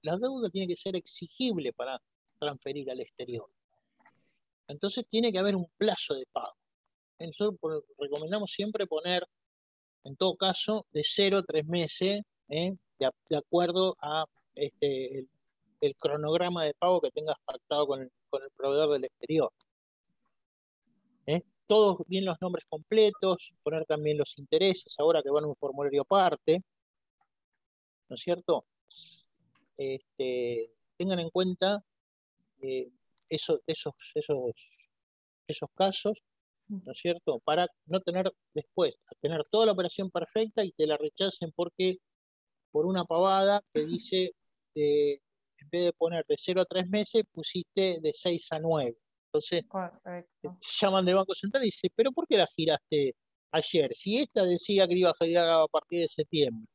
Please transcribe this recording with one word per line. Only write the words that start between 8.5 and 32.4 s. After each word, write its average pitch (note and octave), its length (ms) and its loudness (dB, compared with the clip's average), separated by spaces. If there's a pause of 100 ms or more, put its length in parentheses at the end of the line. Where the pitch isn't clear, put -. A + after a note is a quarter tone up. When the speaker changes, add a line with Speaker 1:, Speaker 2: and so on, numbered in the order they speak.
Speaker 1:
siempre G3+ 360 -4
poner, F3 400 -2 (760)
en C#3 120 -12
todo F#3 220 0
caso, F#3+ 540 -2
de D3+ 120 -2
cero G3 360 2
a F3+ 40 -2
tres D#3 220 -2
meses, F3 580 -2 (240)
¿eh? F3 280 -4 (220)
De C3+ 80 -2
a-, C3 80 0 (160)
de D3+ 80 0
acuerdo F3 640 0
a, D3+ 260 -4 (300)
este, C3+ 640 -4
el, C3 100 -14 (520)
el C#3+ 160 0
cronograma E3 640 -2
de D3+ 100 -2
pago F3+ 280 2
que C#3 100 -2
tengas D3+ 240 -4 (100)
pactado C#3+ 400 -2
con C3+ 180 -4
el, B2+ 80 -16 (180)
con C3+ 140 -4
el C#3 80 -16
proveedor D3 420 0
del C3 120 -2
exterior. D3+ 460 -2 (1700)
¿Eh? D#3+ 160 0 (260)
Todos G#3 400 6
bien F#3+ 180 -2
los F3 160 -4
nombres F3+ 260 -6
completos, G#3 880 0 (100)
poner D#3 220 -2
también D3+ 320 0
los - 200 -2
intereses, F#3 600 0
ahora D#3 240 4
que C#3 80 -6
van D3 140 2
a D3+ 40 -4
un C#3+ 80 -6
formulario C#3 460 -2
aparte, F3+ 640 2 (1500)
¿no B2+ 60 -12
es - 60 -16
cierto? F3 440 -2 (1120)
Este, B2+ 960 -4 (260)
tengan F#3 220 -2
en E3 100 -4
cuenta, F#3 540 0 (800)